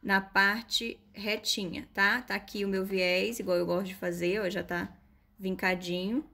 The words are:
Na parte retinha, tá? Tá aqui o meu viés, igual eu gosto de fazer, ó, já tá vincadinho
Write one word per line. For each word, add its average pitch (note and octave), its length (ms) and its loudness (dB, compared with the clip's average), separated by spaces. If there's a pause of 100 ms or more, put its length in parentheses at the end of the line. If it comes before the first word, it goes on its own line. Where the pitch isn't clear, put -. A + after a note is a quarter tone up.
Na G3 180 4
parte G#3 800 0 (100)
retinha, G#3 840 -2
tá? G3+ 260 4
Tá G#3 140 -6
aqui G3+ 320 -4
o - 20 0
meu F#3+ 160 0
viés, F#3+ 560 0
igual F#3 160 2
eu F3 80 2
gosto F3 220 0
de F#3 80 -8
fazer, F3 480 0
ó, F3+ 80 0
já F3+ 120 -4
tá F3 320 -4 (440)
vincadinho F#3 840 -2 (120)